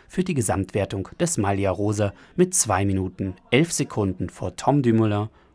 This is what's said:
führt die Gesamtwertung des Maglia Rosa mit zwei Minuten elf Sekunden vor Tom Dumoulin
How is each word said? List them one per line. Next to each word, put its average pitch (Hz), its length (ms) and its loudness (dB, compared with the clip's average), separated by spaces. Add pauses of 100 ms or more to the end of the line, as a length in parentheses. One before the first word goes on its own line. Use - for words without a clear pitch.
führt 185 220 -2
die 170 60 0
Gesamtwertung 98 720 -2 (100)
des - 180 -2
Maglia 98 340 0
Rosa 104 420 0 (240)
mit 185 180 2
zwei 98 300 2
Minuten 95 500 -2 (160)
elf 160 220 4
Sekunden 98 560 -2
vor - 260 -8
Tom 143 260 2
Dumoulin 110 460 2 (280)